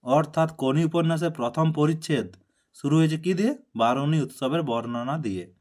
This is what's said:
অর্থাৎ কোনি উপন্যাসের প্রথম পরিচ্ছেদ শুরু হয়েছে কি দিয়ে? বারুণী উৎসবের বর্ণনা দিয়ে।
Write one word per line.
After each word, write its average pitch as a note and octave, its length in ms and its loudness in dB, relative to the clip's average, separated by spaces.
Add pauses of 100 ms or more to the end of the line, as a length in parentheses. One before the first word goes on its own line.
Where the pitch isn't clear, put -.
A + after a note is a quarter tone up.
অর্থাৎ D#3 520 2
কোনি C#3 300 2
উপন্যাসের E3 460 0
প্রথম D#3 420 0
পরিচ্ছেদ D3+ 600 0 (380)
শুরু D3 240 0
হয়েছে D#3 200 4
কি E3+ 160 -2
দিয়ে? G#3+ 220 0 (200)
বারুণী C3+ 460 2
উৎসবের C3+ 400 -4
বর্ণনা A#2+ 560 -4
দিয়ে। F#2+ 440 -8